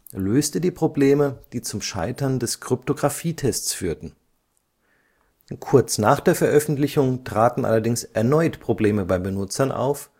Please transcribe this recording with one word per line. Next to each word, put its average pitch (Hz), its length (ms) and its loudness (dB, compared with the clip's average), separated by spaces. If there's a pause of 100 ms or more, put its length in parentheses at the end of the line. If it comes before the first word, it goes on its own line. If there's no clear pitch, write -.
(120)
löste 120 480 0
die 180 100 0
Probleme, 143 680 2 (160)
die 123 80 -6
zum - 180 -8
Scheitern 123 580 -4
des 117 220 -4
Kryptographietests 139 1120 -2
führten. 82 440 -6 (1400)
Kurz - 360 2
nach 113 240 4
der 180 140 2
Veröffentlichung 135 880 0
traten 120 400 2
allerdings 113 400 0
erneut 139 560 0
Probleme 104 460 0
bei 92 120 2
Benutzern 98 540 -2
auf, 135 480 -4